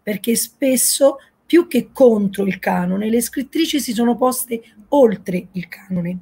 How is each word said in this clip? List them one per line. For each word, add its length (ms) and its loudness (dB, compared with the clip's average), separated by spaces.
perché 360 -4
spesso, 800 0
più 220 4
che 240 -2
contro 540 2
il 140 -4
canone, 500 -2
le 120 0
scrittrici 600 -4
si 100 -6
sono 240 0
poste 460 -4
oltre 640 2
il 160 -8
canone. 540 -8